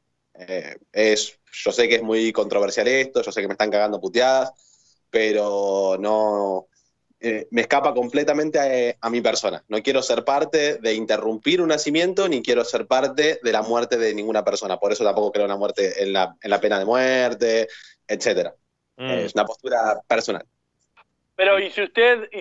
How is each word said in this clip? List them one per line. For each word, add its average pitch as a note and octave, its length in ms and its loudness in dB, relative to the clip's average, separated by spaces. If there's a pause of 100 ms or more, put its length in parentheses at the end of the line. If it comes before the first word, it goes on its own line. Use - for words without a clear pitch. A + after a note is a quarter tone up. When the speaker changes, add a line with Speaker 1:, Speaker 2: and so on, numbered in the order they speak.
(400)
Speaker 1:
Eh, F2+ 380 -10 (160)
es, G#2+ 460 0 (120)
yo - 200 -4
sé A#2 180 2
que A#2+ 60 4
es A2+ 80 0
muy A2+ 280 0
controversial G#2 560 0
esto, C3 340 0
yo G#2+ 100 -6
sé G#2 100 -6
que G2 60 -4
me G2 60 -6
están G#2+ 180 0
cagando G#2 280 0
puteadas, B2 520 0 (580)
pero G2+ 880 0
no, G#2 680 0 (520)
eh, A2 320 -6
me A#2 100 0
escapa C#3 320 0
completamente C#3 1080 0
a, - 40 -8
a A#2 40 -2
mi A#2+ 100 -2
persona. G#2 480 -2
No G#2+ 140 -2
quiero C3+ 200 0
ser F#3+ 220 -2
parte D3 540 0
de A2+ 160 -2
interrumpir A2 680 -2
un E3+ 60 2
nacimiento, E3+ 640 0
ni C3+ 120 0
quiero A#2+ 220 0
ser A2+ 240 -4
parte C#3 560 2
de A#2+ 80 0
la A2 120 2
muerte A#2+ 340 0
de A2+ 160 2
ninguna G#2+ 320 -2
persona. G2+ 320 -2
Por G2+ 160 0
eso G#2+ 100 -2
tampoco G#2 300 2
creo G#2 120 2
en G2+ 60 -2
la G2 60 -4
muerte, G2 440 -2
en G2 120 -2
la, F#2 280 0
en G#2+ 80 -8
la G2+ 120 2
pena G#2 180 2
de F#2+ 60 -2
muerte, A#2+ 840 2 (400)
etcétera. F#2 480 -2 (400)
Speaker 2:
Mm. C3 140 -8
Speaker 1:
Eh, A2+ 160 -2
es G2 80 -8
una G#2+ 100 2
postura A2+ 640 -2
personal. G#2+ 380 -2 (880)
Speaker 3:
Pero, G3 240 4
¿y G3 120 -4
si G#3 120 -4
usted, A3+ 480 2
y G#3 100 -10